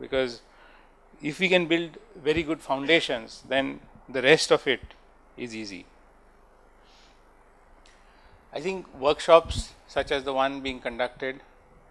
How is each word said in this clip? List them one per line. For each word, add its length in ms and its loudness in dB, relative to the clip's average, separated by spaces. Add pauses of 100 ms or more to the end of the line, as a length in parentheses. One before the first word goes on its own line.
because 400 -4 (840)
if 160 -6
we 100 2
can 180 4
build 320 -2 (240)
very 200 0
good 180 -6
foundations, 880 -2
then 320 -2 (280)
the 140 -4
rest 280 6
of 160 4
it 140 0 (560)
is 180 -10
easy. 300 -12 (2750)
I 80 -8
think 380 -8
workshops 760 4 (120)
such 240 -4
as 140 -2
the 80 -4
one 280 0
being 200 -8
conducted 600 -6 (500)